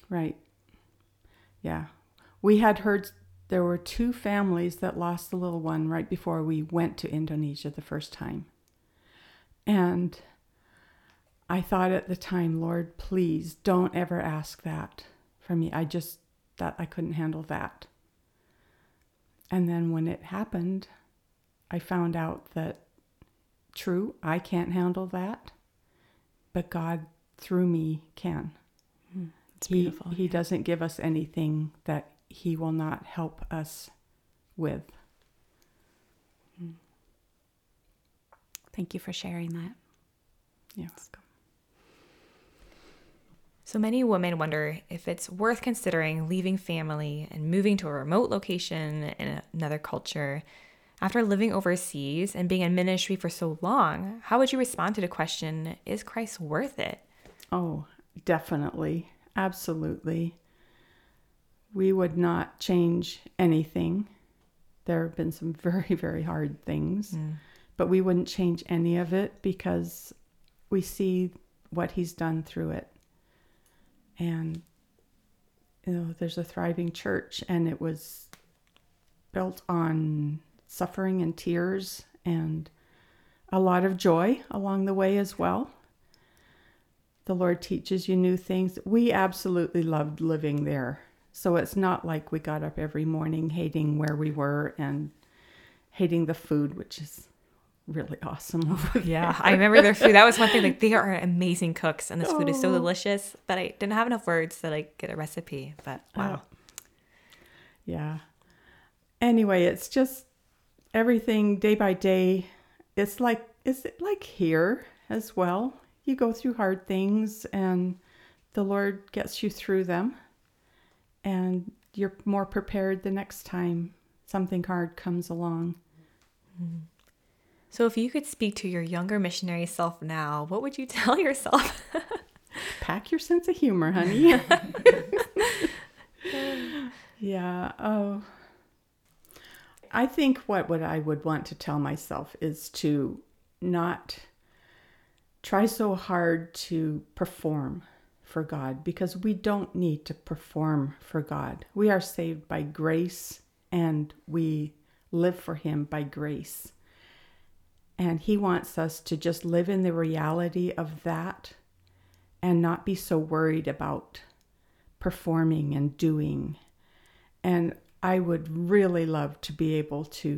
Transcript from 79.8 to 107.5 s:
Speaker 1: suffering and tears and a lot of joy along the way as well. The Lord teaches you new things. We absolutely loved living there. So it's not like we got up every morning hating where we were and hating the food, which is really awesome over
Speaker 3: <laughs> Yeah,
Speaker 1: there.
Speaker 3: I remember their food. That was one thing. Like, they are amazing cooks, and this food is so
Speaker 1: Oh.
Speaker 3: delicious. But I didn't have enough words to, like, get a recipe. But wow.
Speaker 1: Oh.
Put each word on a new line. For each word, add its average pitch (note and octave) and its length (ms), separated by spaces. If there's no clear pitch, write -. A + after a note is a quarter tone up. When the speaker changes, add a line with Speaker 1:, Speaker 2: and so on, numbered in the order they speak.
Speaker 1:
suffering F#3 560
and E3 140
tears F#3 680
and D#3+ 440
a F#3+ 80
lot F#3 260
of F#3+ 120
joy F3+ 540
along G3 340
the G3 100
way F#3+ 220
as G3+ 220
well. F3+ 320
The F#3+ 100
Lord F3 280
teaches F#3 460
you F#3 80
new F#3 200
things. F#3 480
We A#3 260
absolutely F3+ 720
loved D3+ 380
living D3+ 440
there. C#3+ 360
So E3+ 240
it's - 200
not F#3+ 280
like D#3+ 260
we D#3+ 100
got D#3 220
up D3+ 160
every D#3 280
morning D#3+ 440
hating D#3 480
where D3+ 180
we D#3 160
were D3 440
and D3 340
hating E3+ 340
the D#3+ 80
food, D3 420
which - 240
is - 280
really - 360
awesome E3 480
over - 280
Speaker 3:
<laughs> F#3 60
Yeah, E3 280
Speaker 1:
there. - 140
Speaker 3:
I F#3+ 60
remember G#3+ 300
their D4+ 120
food. A3 200
That G#3 100
was A#3 140
one A3+ 120
thing. A3+ 120
Like, F#3+ 180
they A3 120
are G3+ 220
amazing F3 600
cooks, - 360
and E3+ 100
this F#3+ 100
food D4 180
is C4+ 120
so - 100
Speaker 1:
Oh. - 40
Speaker 3:
delicious. G3+ 600
But F#3 100
I - 200
didn't G3+ 160
have A#3 120
enough A#3 200
words E3 340
to, D#3+ 100
like, D3+ 280
get - 120
a - 60
recipe. D3+ 580
But C3+ 200
wow. F#3+ 260
Speaker 1:
Oh. - 400